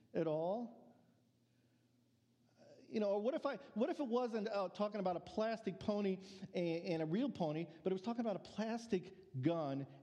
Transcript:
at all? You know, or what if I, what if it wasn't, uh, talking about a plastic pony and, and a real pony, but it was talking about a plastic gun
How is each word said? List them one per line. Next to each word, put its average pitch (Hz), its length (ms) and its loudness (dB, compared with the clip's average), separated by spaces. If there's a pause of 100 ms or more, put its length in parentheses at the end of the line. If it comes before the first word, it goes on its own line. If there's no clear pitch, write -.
(140)
at 165 140 4
all? 180 500 0 (2000)
You 226 120 0
know, 208 80 4
or 202 120 2
what 240 140 2
if 294 120 -2
I, 262 120 0 (160)
what 254 160 2
if - 80 -2
it 294 80 0
wasn't, 226 480 0
uh, 196 140 2
talking 208 320 -2
about 180 160 2
a 165 40 -4
plastic 214 600 -2
pony 202 380 2 (360)
and, 170 300 2
and 165 180 0
a 160 40 2
real 214 220 2
pony, 160 380 0 (160)
but 190 80 2
it 190 40 4
was 185 80 -2
talking 233 180 -2
about 220 160 0
a - 180 -12
plastic 220 600 -2 (260)
gun 139 460 2 (160)